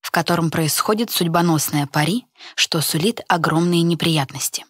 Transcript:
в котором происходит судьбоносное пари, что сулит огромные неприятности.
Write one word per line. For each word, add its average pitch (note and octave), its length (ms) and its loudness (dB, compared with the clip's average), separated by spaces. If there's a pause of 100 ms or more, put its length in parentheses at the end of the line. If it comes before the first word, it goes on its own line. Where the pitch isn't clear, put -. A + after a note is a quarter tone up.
в - 100 -10
котором E3 400 0
происходит G#3 600 0
судьбоносное E3 720 0
пари, D#3+ 400 -2 (300)
что - 240 0
сулит E3+ 480 0
огромные E3+ 540 2
неприятности. D#3+ 880 -2